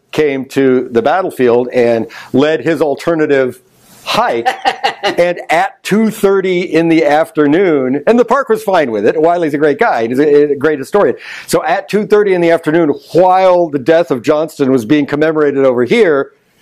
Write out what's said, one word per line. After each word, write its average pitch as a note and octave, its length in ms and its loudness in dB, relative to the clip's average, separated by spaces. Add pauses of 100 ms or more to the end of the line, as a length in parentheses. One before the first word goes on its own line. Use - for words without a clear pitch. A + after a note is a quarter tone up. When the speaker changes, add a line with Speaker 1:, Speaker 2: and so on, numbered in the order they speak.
(120)
Speaker 1:
came C#3 380 -2
to B2+ 400 0
the A#2 120 0
battlefield B2+ 680 0
and A#2 380 0 (260)
led D3 260 2
his C#3+ 220 -4
alternative C#3+ 800 -2 (420)
hike. E3 500 -2
Speaker 2:
<laughs> - 40 -14 (460)
Speaker 1:
And F3 360 -2 (100)
at F3 320 -2
two G#3+ 300 0
thirty F#3+ 500 0
in E3 280 0
the D#3+ 160 2
afternoon, D3 1000 0
and A#3 140 4
the A#3+ 60 2
park C4 240 -2
was A3 140 0
fine E3 280 0
with G#2 160 -2
it. D#3 120 0
Wiley's E3 360 0
a - 20 -4
great C#3+ 220 0
guy. C#3 280 0
He's B2+ 120 -2
a, D3 320 4
a C#3 40 0
great D3 220 -2
historian. C3+ 380 0 (320)
So F3 160 0
at - 260 -4
two G#3 160 -2
thirty G#3 300 2
in F3 60 -2
the E3+ 100 2
afternoon, D#3+ 380 0 (240)
while F#3 560 2
the C#3+ 100 -4
death E3 320 0
of B2+ 100 -2
Johnston D3+ 500 -2
was B2+ 140 0
being D3 220 0
commemorated D3 580 0
over B2 200 2
here, D#3+ 480 0 (280)